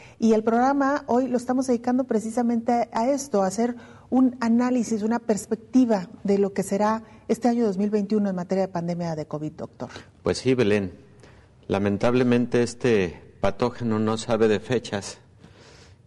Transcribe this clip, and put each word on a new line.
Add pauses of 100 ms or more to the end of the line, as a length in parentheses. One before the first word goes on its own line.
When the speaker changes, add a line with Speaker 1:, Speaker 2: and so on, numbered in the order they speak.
(200)
Speaker 1:
y
el
programa
hoy
lo
estamos
dedicando
precisamente
a
esto,
a
hacer (360)
un
análisis,
una
perspectiva (140)
de
lo
que
será (260)
este
año
dos
mil
veintiuno
en
materia
de
pandemia
de
covid,
doctor. (320)
Speaker 2:
Pues
sí,
Belén. (760)
Lamentablemente
este (180)
patógeno
no
sabe
de
fechas. (880)